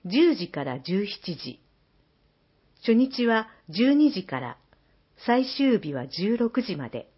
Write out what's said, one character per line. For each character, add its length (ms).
十 300
時 140
か 140
ら 160
十 280
七 280
時。 240
初 120
日 320
は 240
十 240
二 180
時 140
か 140
ら、 180
最 200
終 240
日 140
は 140
十 300
六 240
時 140
ま 140
で。 280